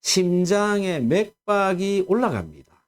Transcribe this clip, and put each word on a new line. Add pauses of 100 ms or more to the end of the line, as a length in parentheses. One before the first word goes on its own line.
심장의
맥박이
올라갑니다. (140)